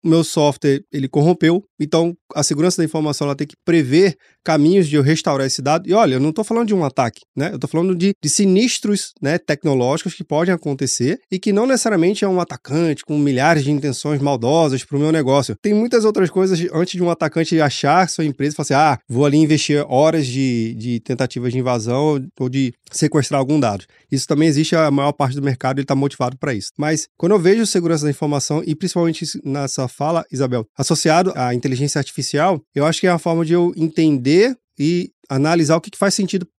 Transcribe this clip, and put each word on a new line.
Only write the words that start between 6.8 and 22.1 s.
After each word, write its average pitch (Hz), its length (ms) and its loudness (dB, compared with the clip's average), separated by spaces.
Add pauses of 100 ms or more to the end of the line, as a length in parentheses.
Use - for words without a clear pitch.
ataque, 127 380 -2 (140)
né? 139 160 -2
Eu 143 60 -10
tô 143 80 -6
falando 175 280 -2
de, 185 180 0 (100)
de 151 60 -4
sinistros, 202 920 0
né, 156 180 -2
tecnológicos 143 760 -2
que - 80 -16
podem 175 320 0
acontecer 143 680 -4 (100)
e 185 80 -4
que 202 140 -2
não 214 140 2
necessariamente 208 580 0
é 202 40 0
um 185 120 0
atacante 160 640 -4
com 151 140 -4
milhares 143 460 2
de 143 80 0
intenções 143 500 -2
maldosas 139 600 0
pro 143 140 -6
meu 151 120 0
negócio. 135 500 0
Tem 208 140 0
muitas 226 300 2
outras 214 260 2
coisas, 190 280 0 (140)
antes 170 200 -2
de 180 100 -2
um 175 80 0
atacante 160 500 0
achar 151 480 2
sua - 160 -4
empresa 147 300 -4
e - 20 -12
falar 156 80 -6
assim, 139 100 -2
"Ah, 143 240 4 (100)
vou 131 180 2
ali 143 120 4
investir 147 500 2
horas 147 380 2
de, 120 480 -2
de 113 260 -6
tentativas 123 520 -4
de 127 60 -4
invasão 127 680 -2 (140)